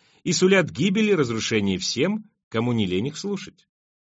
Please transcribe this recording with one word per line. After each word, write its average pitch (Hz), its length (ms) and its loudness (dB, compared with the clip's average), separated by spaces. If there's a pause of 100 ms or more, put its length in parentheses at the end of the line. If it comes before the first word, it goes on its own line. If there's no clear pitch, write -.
(240)
и 180 100 0
сулят 185 360 4
гибель 208 400 2
и 202 60 4
разрушение 110 640 0
всем, 190 500 -2 (200)
кому 120 240 -2
не 110 120 2
лень 92 220 -2
их 151 100 -10
слушать. - 500 -10 (400)